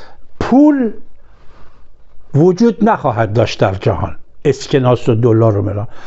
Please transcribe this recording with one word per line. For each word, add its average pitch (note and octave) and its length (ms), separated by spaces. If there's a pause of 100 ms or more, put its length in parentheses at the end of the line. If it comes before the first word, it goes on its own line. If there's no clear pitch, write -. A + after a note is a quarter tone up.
(400)
پول C4+ 520 (1400)
وجود F#3+ 540
نخواهد A2+ 440
داشت A2 280
در G2 140
جهان، F#2 420 (280)
اسکناس B2+ 640
و A#2+ 60
دلار A2 420
و G2+ 60
ملان. G2+ 260 (180)